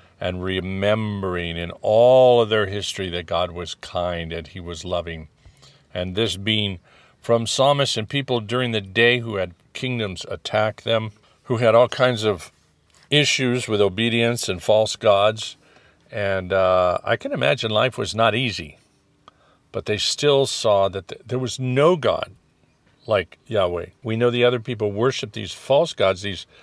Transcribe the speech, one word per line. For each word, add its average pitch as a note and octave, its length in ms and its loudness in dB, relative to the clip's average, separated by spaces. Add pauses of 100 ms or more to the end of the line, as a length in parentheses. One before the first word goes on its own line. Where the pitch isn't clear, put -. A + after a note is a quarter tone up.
(200)
and F#2 240 -6
remembering F#2+ 1120 -4
in E2+ 160 -8 (100)
all B2 580 6
of A2 80 2
their G#2+ 180 2
history F#2+ 440 -6
that F2 160 -8
God F2 240 -2
was F2 240 -10
kind F2 580 -6
and E2 140 -10
he - 140 -16
was E2+ 240 -12
loving. E2+ 420 -6 (680)
And F2+ 220 -6
this G2+ 220 -2
being G2+ 420 -2 (420)
from A#2 280 0
psalmists C#3 480 2
and G#2+ 120 -6
people C3 320 -2
during A#2+ 300 -4
the A2 100 -2
day A#2 380 4
who A2+ 180 -6
had F2+ 180 -4 (180)
kingdoms A#2 580 -6
attack G#2+ 520 -2
them, A2 280 -2 (320)
who B2 140 -4
had A2+ 180 4
all A#2 140 8
kinds B2 340 0
of G#2+ 300 -2 (580)
issues C3 560 0
with G#2+ 140 0
obedience A#2 680 0
and F#2 140 -4
false G#2+ 320 2
gods. G#2+ 640 2 (560)
And, F#2+ 400 -2
uh, F#2 500 4
I A#2 140 0
can C#4 160 -6
imagine C3+ 400 0
life A#2 260 0
was G2 160 -6
not A2 220 2
easy, G2+ 420 -6 (920)
but - 140 -8
they G#2+ 120 -2
still C#3 480 2
saw G2 440 2
that F#2+ 180 -10
th-, - 180 -16
there B2 140 -4
was B2 180 -6
no C3 380 2
God G#2+ 380 -2 (720)
like G2+ 440 -2
Yahweh. F2+ 380 -2 (180)
We A2+ 100 -4
know A#2+ 160 2
the A#2+ 140 0
other B2 160 2
people G#2+ 320 -4
worshiped A2 400 -2
these G#2 200 -10
false D3+ 400 0
gods, F#2+ 300 0
these G2 240 -8 (160)